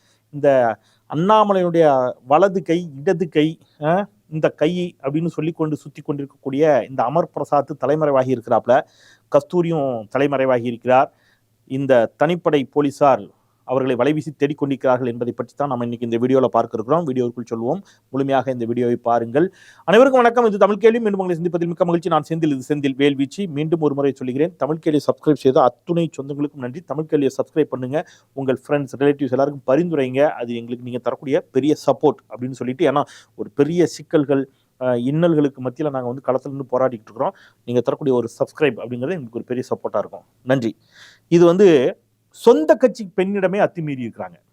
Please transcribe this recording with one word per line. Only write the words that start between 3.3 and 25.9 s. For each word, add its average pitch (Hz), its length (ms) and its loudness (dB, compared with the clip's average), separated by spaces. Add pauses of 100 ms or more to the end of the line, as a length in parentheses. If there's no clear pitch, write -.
ஆ, 175 260 0 (220)
இந்த 156 200 0
கை 175 520 -2
அப்படின்னு 151 260 -4
சொல்லி 156 240 -6
கொண்டு 156 240 -4
சுத்தி 151 260 -14
கொண்டிருக்கக்கூடிய 139 880 -2
இந்த 131 140 -4
அமர் 160 260 0
பிரசாத் 143 540 -4
தலைமறைவாகி 135 540 0
இருக்கிறாப்புல, 120 440 2 (460)
கஸ்தூரியும் 143 800 0 (100)
தலைமறைவாகி 131 480 0
இருக்கிறார். 123 480 2 (520)
இந்த 131 480 2 (100)
தனிப்படை 160 480 0
போலீசார் 135 640 0 (260)
அவர்களை 131 320 -2
வலைவீசி 147 320 0 (120)
தேடிக்கொண்டிருக்கிறார்கள் 131 680 0
என்பதை 120 260 -6
பற்றி 123 220 -10
தான் 143 120 -4
நம்ம 120 160 -4
இன்னைக்கு 120 260 -6
இந்த 117 80 0
வீடியோல 127 280 2
பார்க்க 117 320 0
இருக்கிறோம். 147 300 0
வீடியோவுக்குள் 123 480 -4
சொல்வோம், 127 260 -4 (280)
முழுமையாக 135 420 -2
இந்த 123 140 -6
வீடியோவை 120 300 -2
பாருங்கள். 117 580 0 (300)
அனைவருக்கும் 254 400 6
வணக்கம், 240 220 2
இது 208 120 0
தமிழ் 202 200 4
கேள்வி. 226 220 4
மீண்டும் 202 200 -2
உங்களை 180 220 -4
சந்திப்பதில் 170 260 -4
மிக்க 175 180 -2
மகிழ்ச்சி. 175 240 -2
நான் 156 200 0
செந்தில், 160 280 -2
இது 131 180 -4
செந்தில் 139 220 -2
வேல்வீச்சு. 139 500 0
மீண்டும் 156 320 -4
ஒரு 147 140 0
முறை 139 180 -2
சொல்லுகிறேன், 135 440 -4
தமிழ் 147 220 -4
கேள்வி 151 220 0
சப்ஸ்கிரைப் - 340 0
செய்த 135 280 2
அத்துணை 165 480 0 (120)